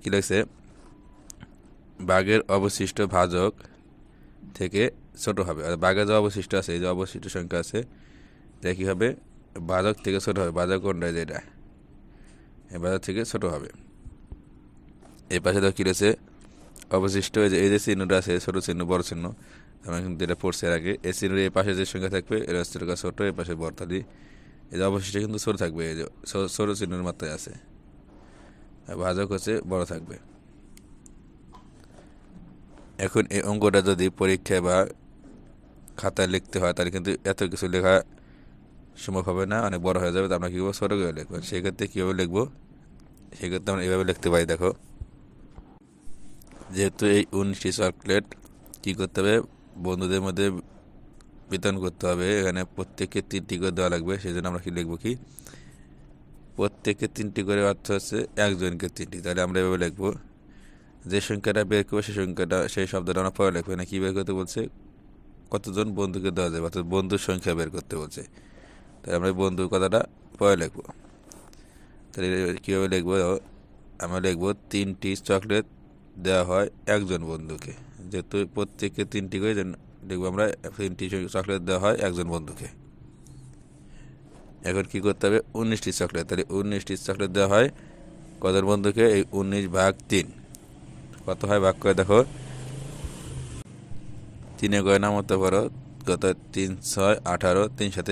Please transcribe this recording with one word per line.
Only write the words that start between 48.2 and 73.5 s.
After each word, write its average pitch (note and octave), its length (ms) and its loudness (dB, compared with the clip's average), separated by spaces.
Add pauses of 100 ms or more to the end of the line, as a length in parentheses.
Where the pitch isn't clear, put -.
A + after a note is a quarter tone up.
কী F#2+ 160 -2
করতে F#2 220 -4
হবে? G2+ 140 4 (520)
বন্ধুদের F#2 400 0
মধ্যে F#2+ 200 0 (1040)
বিতরণ G2 340 0
করতে F2+ 260 -6
হবে। F2+ 160 0 (140)
এখানে F#2 200 0 (140)
প্রত্যেককে F#2+ 460 -4 (100)
তিনটি F#2+ 300 -4
করে F#2 160 0
দেওয়া F2+ 180 2
লাগবে। E2+ 280 -2
সেই F#2 120 -4
জন্য F2 160 -4
আমরা F2 140 -6
কী F#2 140 -6
লিখবো? E2+ 240 -4
কি, A2+ 100 -2 (1400)
প্রত্যেককে G2+ 500 0 (100)
তিনটি G#2 320 -4
করে G2+ 120 4 (100)
অর্থ - 160 -6 (100)
হচ্ছে G#2 220 -4 (280)
একজনকে F2+ 400 -2 (100)
তিনটি। F2+ 280 -10
তাহলে F2+ 220 0
আমরা F#2 160 0
এভাবে F#2 220 2
লিখবো, F#2+ 240 -2 (1040)
যে G2 80 2 (100)
সংখ্যাটা G#2+ 420 0
বের G#2 180 6
করবো, G#2 180 0
সেই G#2 140 -8
সংখ্যাটা, F#2 380 0 (160)
সেই F#2+ 180 0
শব্দটা F#2 300 -2
আমরা F#2+ 160 0
পরে G2 180 4
লিখবো। E2+ 160 -4
এখানে F2+ 180 -4
কী G2 120 -4
বের F#2+ 140 0
করতে G2 240 -2
বলছে? F2+ 200 -6 (920)
কতজন G#2 340 -2 (120)
বন্ধুকে F#2+ 380 0
দেওয়া F2+ 160 0
যাবে, E2 160 -2
অর্থাৎ F2 160 -4 (100)
বন্ধুর F#2+ 340 0
সংখ্যা F#2 300 -2
বের D#2+ 180 -2
করতে - 260 -10
বলছে। D2 200 -12 (800)
তাহলে F2 180 -2
আমরা F2+ 140 2
এই F#2 100 -2
বন্ধুর F#2 320 0
কথাটা F#2+ 260 4 (380)
পরে G2+ 240 6
লিখবো। - 220 -6 (1300)
তাহলে F#2 180 -2 (360)
কীভাবে F#2+ 300 2
লিখবো? F2+ 200 2 (920)